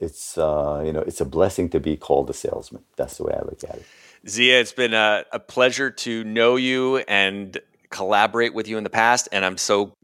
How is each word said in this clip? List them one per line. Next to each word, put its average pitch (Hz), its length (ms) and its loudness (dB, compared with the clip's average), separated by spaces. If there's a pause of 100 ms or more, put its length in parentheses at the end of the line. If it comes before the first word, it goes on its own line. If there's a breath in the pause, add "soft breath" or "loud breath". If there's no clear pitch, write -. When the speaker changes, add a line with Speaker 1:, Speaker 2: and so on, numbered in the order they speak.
Speaker 1:
it's, - 380 -10
uh, 76 460 0
you 78 80 -2
know, 76 80 -4
it's - 200 -4
a 76 60 -2
blessing 90 420 0
to 82 100 0
be 76 180 -2
called 69 340 0
a - 20 -6
salesman. - 500 -10 (140)
That's - 220 -6
the - 60 -8
way - 100 -4
I 50 100 -6
look - 200 -14
at - 120 -14
it. - 100 -18 (400 soft breath)
Speaker 2:
Zia, 123 320 4
it's 117 140 0
been 120 220 0
a, 107 360 2
a 117 80 -6
pleasure 127 520 0
to 113 340 -6
know 117 320 4
you 131 500 0
and 98 520 -2 (320)
collaborate 104 640 2
with 107 120 -6
you 110 120 -6
in 104 60 -6
the 98 60 -8
past. 117 400 2
And 98 140 0
I'm 92 140 -2
so 101 460 0